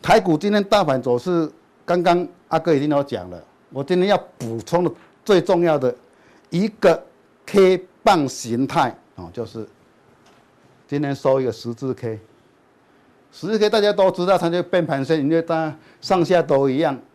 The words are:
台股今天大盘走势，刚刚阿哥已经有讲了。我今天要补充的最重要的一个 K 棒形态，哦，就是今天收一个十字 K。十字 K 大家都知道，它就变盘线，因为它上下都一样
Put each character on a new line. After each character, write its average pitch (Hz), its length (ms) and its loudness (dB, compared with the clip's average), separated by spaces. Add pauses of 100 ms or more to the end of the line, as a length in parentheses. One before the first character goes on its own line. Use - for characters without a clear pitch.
台 202 160 4
股 185 200 2
今 202 120 -2
天 208 140 0
大 202 180 2
盘 139 200 0
走 160 180 0
势， 165 320 -2 (320)
刚 175 180 0
刚 175 240 2 (220)
阿 160 100 -2
哥 160 160 0
已 139 60 2
经 147 100 -2
有 143 140 0
讲 95 260 -8
了。 87 140 -18 (280)
我 135 120 -8
今 180 160 0
天 185 80 2
要 202 100 2 (200)
补 113 280 -8
充 175 200 0
的 160 60 0 (340)
最 190 160 4
重 180 200 0
要 160 160 2
的 127 160 -2 (560)
一 190 200 -2 (100)
个 170 240 2 (420)
K 185 400 2 (160)
棒 175 240 2
形 120 400 -4
态， 135 300 -2 (200)
哦， 87 180 -14
就 117 120 -8
是 107 220 -14 (1200)
今 143 140 -6
天 139 120 -4
收 135 280 0
一 - 20 -2
个 120 80 -2
十 120 220 -10
字 131 200 -8
K。 110 240 -8 (1160)
十 - 140 -12
字 214 120 0
K 208 100 2
大 220 120 2
家 208 100 2
都 196 180 4
知 180 160 -4
道， 190 120 4
它 170 120 0
就 175 140 -2
变 175 220 0
盘 139 180 -4
线， 156 160 0
因 139 100 0
为 165 120 2
它 160 340 -4 (240)
上 185 240 0
下 175 180 2
都 139 280 2
一 131 80 -2
样 147 200 -2 (180)